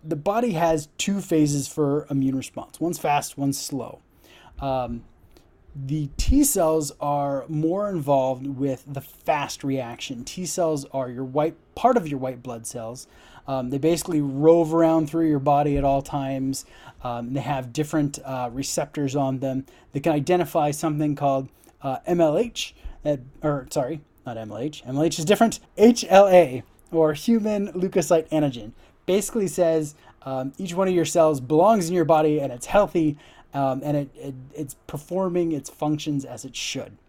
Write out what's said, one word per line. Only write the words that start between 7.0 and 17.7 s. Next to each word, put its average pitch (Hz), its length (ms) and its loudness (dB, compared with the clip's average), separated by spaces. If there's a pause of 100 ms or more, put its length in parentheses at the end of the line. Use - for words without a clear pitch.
are 143 480 -2
more 165 400 -2
involved 135 580 0
with 135 420 -4
the 139 140 -10
fast - 600 -4
reaction. 127 600 -6
T 180 220 -10
cells 156 400 -2
are 131 240 -6
your 123 140 -8
white, 147 300 -2 (200)
part 247 220 4
of 170 120 0
your 143 100 -6
white 127 240 -8
blood 117 240 -12
cells. 117 400 -12 (400)
Um, 131 240 -4
they 139 80 -2
basically 160 420 2
rove 156 540 6
around 165 360 4
through 165 180 0
your 147 100 2
body 143 380 2
at 139 80 0
all 139 180 2
times. 135 600 -4 (380)
Um, 120 320 -6
they 135 60 -2
have 127 320 -6